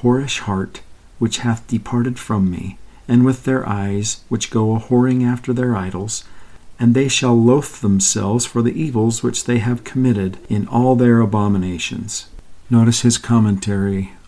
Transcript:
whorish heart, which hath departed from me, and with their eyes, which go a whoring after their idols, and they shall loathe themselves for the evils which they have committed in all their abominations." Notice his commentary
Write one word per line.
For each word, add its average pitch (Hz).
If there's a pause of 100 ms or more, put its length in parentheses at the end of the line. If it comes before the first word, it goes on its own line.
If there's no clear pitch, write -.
whorish 127
heart, 95 (360)
which 117
hath 117
departed 120
from 95
me, 87 (300)
and 120
with 131
their 131
eyes, 101 (100)
which 117
go 110
a 110
whoring 127
after 123
their 123
idols, 95 (540)
and 120
they 135
shall 120
loathe 131
themselves 101
for -
the 117
evils 117
which 123
they 123
have 120
committed 104 (140)
in 104
all 123
their 120
abominations." 101 (420)
Notice 117
his 120
commentary 98 (160)